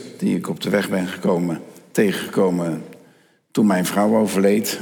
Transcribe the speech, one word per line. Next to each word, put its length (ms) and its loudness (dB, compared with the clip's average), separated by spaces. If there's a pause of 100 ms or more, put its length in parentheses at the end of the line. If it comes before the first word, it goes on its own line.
(180)
die 180 0
ik 120 -6
op 120 -8
de 100 -4
weg 180 0
ben 180 -2
gekomen, 540 -2 (300)
tegengekomen 920 0 (680)
toen 160 2
mijn 180 4
vrouw 320 2
overleed. 640 2